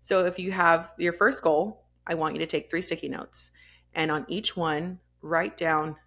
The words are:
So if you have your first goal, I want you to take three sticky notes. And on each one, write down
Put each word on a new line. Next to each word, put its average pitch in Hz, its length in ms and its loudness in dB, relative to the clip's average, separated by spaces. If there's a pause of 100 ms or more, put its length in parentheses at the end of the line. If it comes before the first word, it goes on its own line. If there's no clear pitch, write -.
So 185 240 2
if 180 140 -2
you 185 120 -4
have 170 460 2
your 175 160 2
first 208 300 2
goal, 170 420 2 (220)
I 170 80 -2
want 156 180 0
you 151 60 -6
to 160 80 -2
take 151 220 -4
three 170 120 -2
sticky 165 280 -6
notes. - 420 -12 (420)
And 160 160 -2
on 151 180 -2
each 190 300 -4
one, 170 420 -2 (220)
write 165 360 -2
down 156 500 0